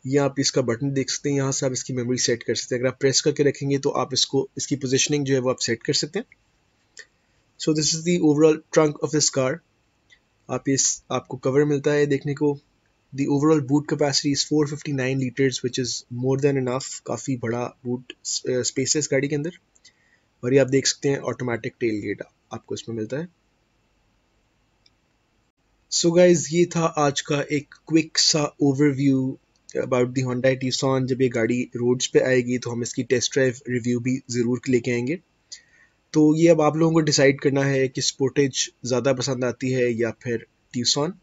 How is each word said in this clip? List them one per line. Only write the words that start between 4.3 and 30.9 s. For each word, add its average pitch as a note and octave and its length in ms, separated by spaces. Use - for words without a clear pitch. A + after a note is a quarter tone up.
इसकी - 180
positioning C3+ 500
जो C#3 80
है C3 60
वो B2+ 100
आप B2 80
set - 260
कर D3+ 100
सकते D#3 260
हैं। B3+ 60
So D#3+ 140
this D3+ 220
is D#3+ 40
the F3 200
overall D3+ 360
trunk D#3 160
of C#3+ 120
this D3 220
car। C3+ 200
आप C3 200
इस, - 420
आपको B2+ 260
cover C3+ 260
मिलता D3 280
है D3 140
देखने C#3+ 280
को। C#3+ 260
The C#3 120
overall D3 400
boot D3 160
capacity D3 400
is - 120
four D3+ 220
fifty-nine C3+ 540
liters, C3 440
which B2 200
is A#2 80
more C3+ 140
than C#3 280
enough। B2+ 320
काफ़ी B2 380
बड़ा A#2+ 280
boot, B2 280
uh, - 480
space B2+ 340
है D3+ 40
इस C#3+ 120
गाड़ी C#3 160
के D3 80
अंदर। D3+ 160
और B2 100
ये C#3 60
आप C3 80
देख C3 200
सकते - 220
हैं C#3 80
automatic A#2+ 640
tail G#2+ 220
gate G2 200
आपको A2 220
इसमें A2+ 200
मिलता A2+ 220
है। E3+ 100
So E3+ 260
guys, F3 340
ये E3+ 140
था E3+ 200
आज D3 360
का - 200
एक D3 340
quick D#3+ 300
सा - 440
overview C3+ 760
about B2 380
the C3 100
Hyundai B2+ 400
Tucson। C3 420